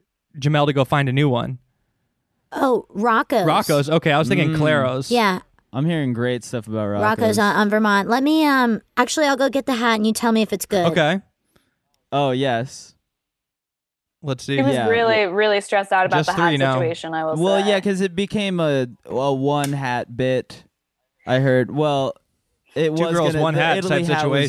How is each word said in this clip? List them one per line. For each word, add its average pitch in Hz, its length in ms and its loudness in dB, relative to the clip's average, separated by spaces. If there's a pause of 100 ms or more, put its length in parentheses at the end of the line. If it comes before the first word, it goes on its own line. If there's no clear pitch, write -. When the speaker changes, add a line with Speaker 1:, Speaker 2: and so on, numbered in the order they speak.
(380)
Speaker 1:
Jamel 143 280 2
to 143 60 2
go 131 120 2
find 139 240 0
a 123 40 -2
new 143 160 2
one. 120 300 -2 (960)
Speaker 2:
Oh, 247 380 0
Rocco's. 226 560 0
Speaker 1:
Rocco's. 151 420 0
Okay, 160 240 2
I 147 60 4
was 143 100 0
thinking 156 220 2
Speaker 3:
Mm. 156 80 -2
Speaker 1:
Claro's. 139 520 0
Speaker 2:
Yeah. 208 300 2 (340)
Speaker 3:
I'm 139 120 -2
hearing 151 260 -2
great 120 320 -2
stuff 113 220 -8
about 107 220 -4
Rocco's. 101 140 -2
Speaker 2:
Rocco's 214 360 0
on, 202 180 2
on 208 140 2
Vermont. 208 380 2
Let 240 140 0
me, 311 220 2
um, 254 380 2 (160)
actually, 302 280 0
I'll 277 120 2
go 269 100 2
get 262 160 -2
the 269 100 -2
hat 226 200 0
and 214 120 0
you 226 60 2
tell 233 180 -2
me 220 120 2
if 208 100 -4
it's 196 140 -6
good. 180 260 0
Speaker 1:
Okay. 165 280 0 (920)
Speaker 3:
Oh, 139 200 0
yes. 127 640 -4 (1300)
Speaker 1:
Let's 135 220 -6
see. 139 120 -2
Speaker 4:
He 135 60 2
was 139 120 2
Speaker 3:
Yeah. 120 120 0
Speaker 4:
really, 226 460 2
really 208 300 2
stressed 196 280 -2
out 190 160 2
about 180 120 2
Speaker 1:
Just 156 80 0 (100)
Speaker 4:
the 170 60 0
hat 170 80 4
Speaker 1:
three 147 80 0
now. 135 160 2
Speaker 4:
situation, 160 400 -4
I 160 100 -4
will 160 180 -2
Speaker 3:
Well, 196 200 2
Speaker 4:
say. 208 80 0
Speaker 3:
yeah, 190 100 2
'cause 196 220 -2
it 185 120 -2
became 196 460 -2
a, 139 260 0 (200)
a 131 260 -2
one 143 400 -2
hat 123 420 -6
bit, 127 480 -4 (640)
I 127 140 0
heard. 127 340 2
Well, 143 380 -2 (600)
it 156 200 0
Speaker 1:
Two 165 80 0
Speaker 3:
was 165 100 0
Speaker 1:
girls, 160 200 0
Speaker 3:
gonna, 151 100 0
Speaker 1:
one 160 120 0
Speaker 3:
the 143 80 0
Speaker 1:
hat 165 160 2
Speaker 3:
Italy 170 260 0
Speaker 1:
type 165 140 0
Speaker 3:
hat 151 120 0
was 139 180 2